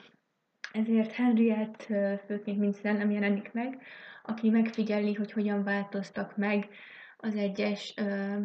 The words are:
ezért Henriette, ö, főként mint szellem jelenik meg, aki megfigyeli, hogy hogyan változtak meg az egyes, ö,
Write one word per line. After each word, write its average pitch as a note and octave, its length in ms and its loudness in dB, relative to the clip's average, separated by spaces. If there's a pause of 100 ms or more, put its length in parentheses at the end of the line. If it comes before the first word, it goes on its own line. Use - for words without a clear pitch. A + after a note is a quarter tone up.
(720)
ezért A3 400 2
Henriette, A3+ 840 2
ö, G3+ 220 2 (100)
főként G#3 340 -4
mint G3+ 160 2
szellem G#3 360 0
jelenik G3+ 400 0
meg, B3+ 300 -4 (420)
aki A3 260 0
megfigyeli, G#3+ 640 2
hogy G#3 180 -4
hogyan G#3 320 0
változtak G3+ 760 -4
meg G3+ 300 0 (500)
az G#3+ 180 -4
egyes, G3+ 640 -2
ö, G3+ 480 -2